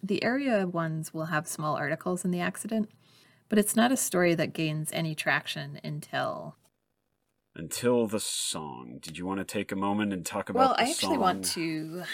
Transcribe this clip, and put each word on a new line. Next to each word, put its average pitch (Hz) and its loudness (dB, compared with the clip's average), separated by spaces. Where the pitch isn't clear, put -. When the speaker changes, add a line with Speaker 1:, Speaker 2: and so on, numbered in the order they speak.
Speaker 1:
the 196 0
area 240 2
ones 160 -2
will 160 -6
have 156 0
small 151 -2
articles 160 -2
in 185 2
the 180 0
accident, 208 -2
but 214 4
it's 202 4
not 226 6
a 269 4
story 180 4
that 160 0
gains 156 -2
any 160 -2
traction 143 -2
until 139 -4
Speaker 2:
Until 117 2
the 104 -2
song. 64 -6
Did 78 -10
you 90 -4
want 95 -2
to 95 -2
take 101 -4
a 101 -2
moment 101 2
and 90 -2
talk - -4
about 160 2
Speaker 1:
Well, 262 6
Speaker 2:
the - 4
Speaker 1:
I 254 2
actually 311 0
want 190 2
Speaker 2:
song? - -2
Speaker 1:
to 160 -4